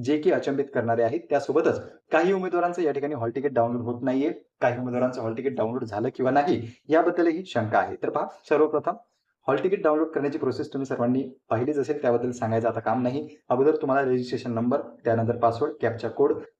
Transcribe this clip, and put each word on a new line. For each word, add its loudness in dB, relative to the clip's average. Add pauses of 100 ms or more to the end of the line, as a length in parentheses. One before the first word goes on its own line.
जे 2
की 2
अचंबित 0 (100)
करणारे 2
आहेत. 0 (100)
त्यासोबतच 2 (320)
काही 4
उमेदवारांचं -2
या 2
ठिकाणी -4
हॉल -2
तिकीट -4
डाउनलोड 2
होत -4
नाहीये, 0 (280)
काही 2
उमेदवारांचं -2
हॉल -2
तिकीट -4
डाउनलोड -2
झालं -4
किंवा 0
नाही 2 (260)
याबद्दलही 2
शंका 0
आहे. 0
तर -2
पहा, -2 (220)
सर्वप्रथम 2 (540)
हॉल 2
तिकीट 0
डाउनलोड 2
करण्याची -4
प्रोसेस -4
तुम्ही -4
सर्वांनी 0 (280)
पाहिलीच 0
असेल, -2
त्याबद्दल 2
सांगायचं 0
आता -2
काम 0
नाही. -2 (200)
अगोदर 4
तुम्हाला 0
रजिस्ट्रेशन -2
नंबर, 0
त्यानंतर 0
पासवर्ड, 0
कॅप्चा -2
कोड, 2 (280)